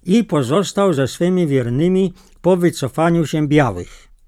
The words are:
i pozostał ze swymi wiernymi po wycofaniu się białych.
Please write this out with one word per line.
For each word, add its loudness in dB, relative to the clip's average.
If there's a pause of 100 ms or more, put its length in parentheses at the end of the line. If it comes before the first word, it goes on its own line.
i 2
pozostał 0
ze 0
swymi -2
wiernymi 0 (300)
po 2
wycofaniu 0
się -2
białych. 0 (200)